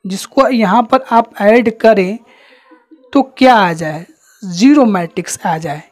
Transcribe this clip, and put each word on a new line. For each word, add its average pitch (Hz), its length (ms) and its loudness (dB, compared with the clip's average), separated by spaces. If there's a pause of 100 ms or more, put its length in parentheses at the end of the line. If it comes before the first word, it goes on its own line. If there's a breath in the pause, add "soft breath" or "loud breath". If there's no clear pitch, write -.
जिसको 202 440 -2
यहाँ 226 340 0
पर 262 280 -2
आप 226 300 0
ऐड 226 360 2
करें 208 420 0 (920 soft breath)
तो 277 80 2 (160)
क्या 254 180 4
आ 196 180 2
जाए, 160 320 -10 (380)
ज़ीरो 240 440 2
मैट्रिक्स 180 580 -6
आ 165 120 -2
जाए 156 240 -10 (100)